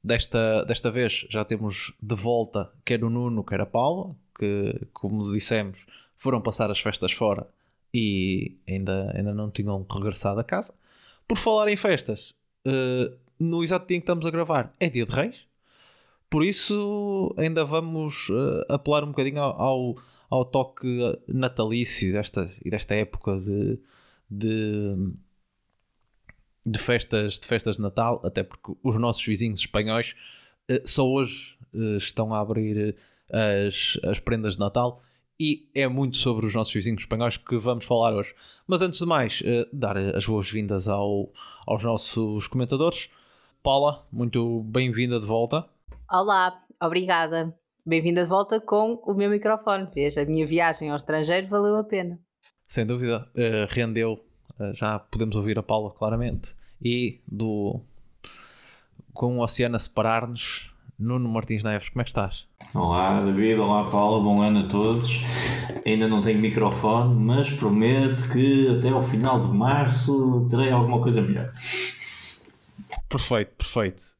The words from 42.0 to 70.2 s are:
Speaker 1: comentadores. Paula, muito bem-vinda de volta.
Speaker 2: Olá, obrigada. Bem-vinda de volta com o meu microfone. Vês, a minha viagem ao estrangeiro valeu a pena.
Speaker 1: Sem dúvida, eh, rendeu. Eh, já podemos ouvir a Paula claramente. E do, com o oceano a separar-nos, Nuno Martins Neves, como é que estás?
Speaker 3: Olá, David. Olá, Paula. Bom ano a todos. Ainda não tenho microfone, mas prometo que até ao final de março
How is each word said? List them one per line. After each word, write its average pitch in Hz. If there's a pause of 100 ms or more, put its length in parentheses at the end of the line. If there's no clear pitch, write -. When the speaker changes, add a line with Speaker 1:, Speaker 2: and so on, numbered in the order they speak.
Speaker 1:
comentadores. 135 (540)
Paula, 143
muito 117
bem-vinda 120
de 104
volta. 117 (440)
Speaker 2:
Olá, 185 (180)
obrigada. 165 (300)
Bem-vinda 165
de 170
volta 202
com 220
o 202
meu 202
microfone. 208
Vês, 147
a 143
minha 156
viagem 160
ao 147
estrangeiro 156
valeu 208
a 214
pena. 180 (460)
Speaker 1:
Sem 117
dúvida, 120
eh, 113
rendeu. 113 (360)
Eh, 101
já 107
podemos 110
ouvir 104
a 104
Paula 107
claramente. 113 (280)
E 120 (100)
do, 107 (1300)
com 123
o 120
oceano 120
a -
separar-nos, 113 (240)
Nuno 120
Martins 113
Neves, 107
como -
é 120
que -
estás? - (260)
Speaker 3:
Olá, 92
David. 107
Olá, 104
Paula. 104
Bom 104
ano 104
a 92
todos. 110 (640)
Ainda 110
não 104
tenho 107
microfone, 113
mas 131
prometo 120
que 135
até 123
ao 131
final 120
de 95
março 131